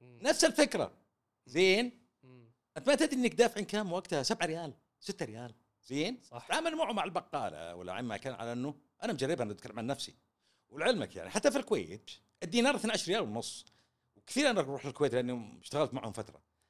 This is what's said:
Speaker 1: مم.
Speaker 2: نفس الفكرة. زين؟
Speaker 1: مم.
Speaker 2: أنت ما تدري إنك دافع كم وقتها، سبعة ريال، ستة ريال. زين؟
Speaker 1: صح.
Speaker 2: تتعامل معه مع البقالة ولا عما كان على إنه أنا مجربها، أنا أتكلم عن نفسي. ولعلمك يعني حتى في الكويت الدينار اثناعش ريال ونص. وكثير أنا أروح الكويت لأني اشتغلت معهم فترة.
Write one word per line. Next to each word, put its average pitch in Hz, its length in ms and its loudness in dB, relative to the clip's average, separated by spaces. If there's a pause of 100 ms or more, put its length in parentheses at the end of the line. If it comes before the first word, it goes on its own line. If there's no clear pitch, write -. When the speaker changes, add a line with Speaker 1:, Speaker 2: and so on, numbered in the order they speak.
Speaker 1:
مم. - 200 -20
Speaker 2:
نفس 277 240 6
الفكرة. 226 460 4 (540)
زين؟ 190 540 4 (240)
Speaker 1:
مم. 123 280 -20 (260)
Speaker 2:
أنت - 100 -2
ما 277 80 8
تدري 294 200 2
إنك 247 180 2
دافع 233 280 4
كم 202 320 -2
وقتها، 170 300 -2
سبعة 175 220 0
ريال، 160 280 -6 (260)
ستة 185 260 -8
ريال. 113 280 -12 (340)
زين؟ 165 360 -4
Speaker 1:
صح. - 220 -14
Speaker 2:
تتعامل 320 300 -2
معه 294 160 0
مع 208 120 -2
البقالة 98 720 -6
ولا 90 180 -8
عما 110 240 -4
كان 131 160 -8
على 117 200 -6
إنه 131 220 -4 (280)
أنا 226 100 -2
مجربها، 135 300 0
أنا 104 80 -2
أتكلم 104 280 -12
عن 113 80 -4
نفسي. - 280 -6 (540)
ولعلمك 160 460 -2
يعني 90 140 -10
حتى 233 220 2
في 247 60 -2
الكويت 101 540 -4 (320)
الدينار 240 320 2
اثناعش 220 340 -2
ريال 247 120 2
ونص. 117 440 -6 (500)
وكثير - 340 2
أنا 214 100 4
أروح 139 260 -2
الكويت 135 280 2
لأني 123 480 -2
اشتغلت 139 320 -2
معهم 110 180 -6
فترة. - 300 -10 (280)